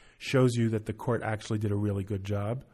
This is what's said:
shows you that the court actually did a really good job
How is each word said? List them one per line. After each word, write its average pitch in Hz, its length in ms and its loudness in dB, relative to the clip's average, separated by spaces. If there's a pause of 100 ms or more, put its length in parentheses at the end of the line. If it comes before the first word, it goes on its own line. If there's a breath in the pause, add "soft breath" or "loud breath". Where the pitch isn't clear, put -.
(180 soft breath)
shows 127 380 4
you 113 140 4
that 107 160 -2
the 107 80 -4
court 113 280 -2
actually 110 360 -2
did 107 120 0
a 101 60 0
really 101 260 0
good 95 220 -6
job 104 500 -4